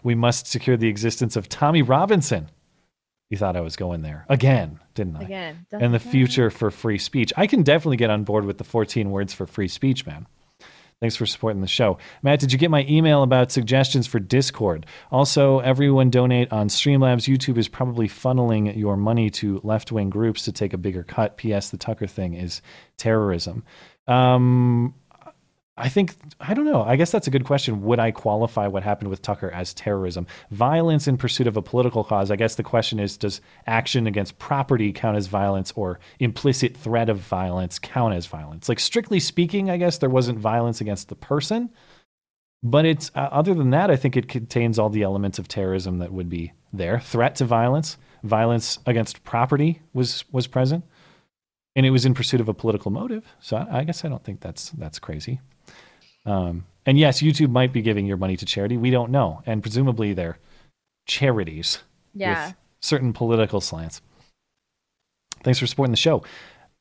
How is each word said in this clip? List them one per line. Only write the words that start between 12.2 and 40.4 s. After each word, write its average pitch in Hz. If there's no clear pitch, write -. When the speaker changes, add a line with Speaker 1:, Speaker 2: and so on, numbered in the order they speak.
Speaker 1:
"Matt, 143
did 131
you 131
get 165
my 143
email 151
about 127
suggestions 127
for -
Discord? 101
Also, 135
everyone 131
donate 123
on 107
Streamlabs. 131
YouTube 131
is 110
probably 120
funneling 113
your 104
money 110
to 98
left-wing 107
groups 107
to 101
take 101
a 95
bigger 90
cut. -
P 110
S 101
The -
Tucker 107
thing 92
is 87
terrorism." 104
Um, 123
I 127
think, 190
I 160
don't 269
know. 294
I 117
guess 165
that's -
a 139
good 131
question. 127
Would 117
I 113
qualify 107
what 95
happened 101
with 95
Tucker 98
as 90
terrorism? 92
Violence 151
in 131
pursuit 127
of 110
a 104
political 117
cause. 98
I 101
guess 113
the 107
question 113
is, 101
does 101
action 113
against 101
property 127
count 107
as 98
violence 98
or 92
implicit 127
threat 113
of 107
violence 92
count 117
as 87
violence? 78
Like, 120
strictly -
speaking, 180
I 180
guess 175
there 135
wasn't 123
violence 113